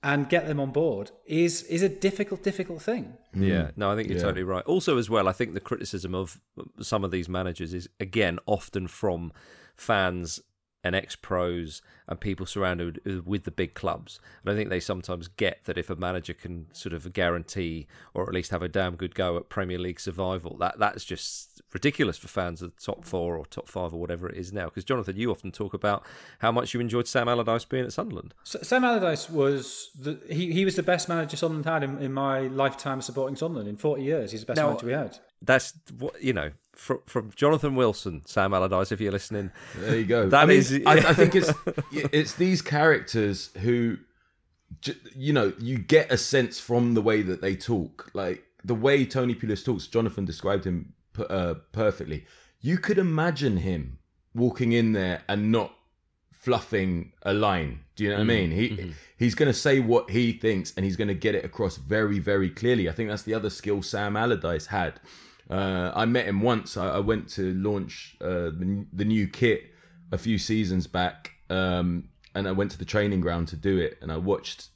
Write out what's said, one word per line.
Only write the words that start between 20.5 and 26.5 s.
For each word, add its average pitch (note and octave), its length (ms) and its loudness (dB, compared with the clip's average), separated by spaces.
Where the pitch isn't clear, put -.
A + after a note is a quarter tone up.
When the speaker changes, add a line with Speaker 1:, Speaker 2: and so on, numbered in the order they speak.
Speaker 2:
that, - 200 -2
that's G#2 240 0
just - 580 -10
ridiculous C3 440 2
for - 120 -16
fans F2 320 -4
of E2+ 120 -12
the - 80 -20
top - 220 -8
four E2+ 340 -2
or D#2 80 -8
top - 220 -14
five F2 260 -6
or E2+ 60 -8
whatever E2+ 300 -6
it - 80 -12
is F#2 160 -10
now. F2+ 160 -4
'Cause, F#2 160 -10
Jonathan, G2 320 -4
you A#2 120 -2
often G2 220 -6
talk G2+ 220 -8
about G2+ 300 0
how A2+ 120 2